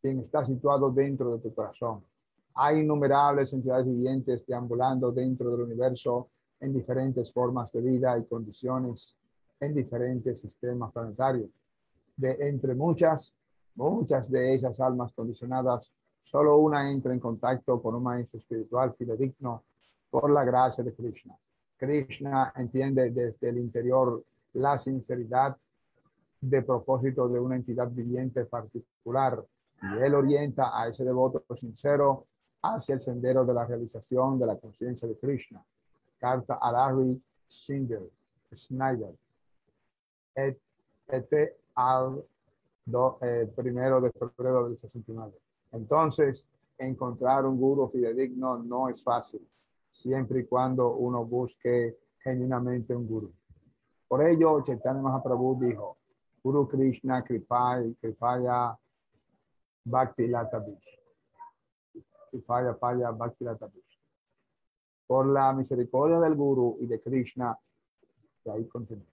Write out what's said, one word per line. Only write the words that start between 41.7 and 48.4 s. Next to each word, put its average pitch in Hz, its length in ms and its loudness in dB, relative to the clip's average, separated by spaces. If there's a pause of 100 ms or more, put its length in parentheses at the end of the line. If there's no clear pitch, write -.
al 131 500 2 (600)
do-, 123 340 2
eh, 120 340 0
primero 127 460 2
de 123 120 4
febrero 123 560 0
del 117 100 -8
sesenta 110 340 -14
y - 20 -10
nueve. 110 220 -14 (360)
Entonces, 143 760 0 (320)
encontrar 131 680 0
un 135 140 0
guru 135 300 2
fidedigno 127 720 -2